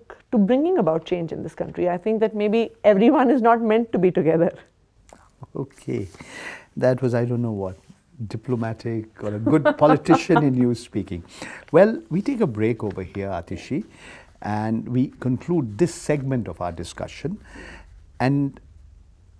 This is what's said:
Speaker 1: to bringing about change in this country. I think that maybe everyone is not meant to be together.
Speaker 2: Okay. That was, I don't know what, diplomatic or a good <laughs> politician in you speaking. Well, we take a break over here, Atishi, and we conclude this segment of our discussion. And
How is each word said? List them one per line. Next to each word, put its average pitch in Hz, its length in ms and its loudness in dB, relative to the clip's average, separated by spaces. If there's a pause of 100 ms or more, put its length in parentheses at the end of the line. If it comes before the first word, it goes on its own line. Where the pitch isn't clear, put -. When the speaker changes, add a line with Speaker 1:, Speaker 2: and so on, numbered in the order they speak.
(320)
Speaker 1:
to 240 60 2
bringing 277 400 4
about 160 260 0
change 170 280 -4
in 160 100 -10
this 160 120 -10
country. 175 340 -4
I 175 80 -2
think 220 240 -2
that 220 140 0
maybe 214 380 0 (100)
everyone 240 480 6
is 269 100 4
not 233 220 4
meant 226 300 2
to 208 60 0
be 180 120 4
together. 165 420 2 (1000)
Speaker 2:
Okay. 123 540 -8 (680)
That 127 240 2
was, 123 140 0
I 120 100 2
don't 120 160 -2
know 117 120 -2
what, 95 240 -6 (520)
diplomatic 113 920 -6
or 104 120 -6
a 107 40 -6
good 147 260 2
<laughs> 294 140 2
politician - 640 4
in 135 100 2
you 123 200 2
speaking. 92 500 -8 (480)
Well, 202 380 6
we 165 100 -2
take 233 200 -2
a 208 60 2
break 113 380 -2
over 95 180 -6
here, 98 260 -8
Atishi, 95 560 -8 (580)
and 110 460 -4
we 123 200 0 (120)
conclude 127 580 -2
this 175 160 0
segment 135 540 -2
of 85 120 -10
our 85 120 -4
discussion. - 680 -10 (840)
And 139 400 0 (800)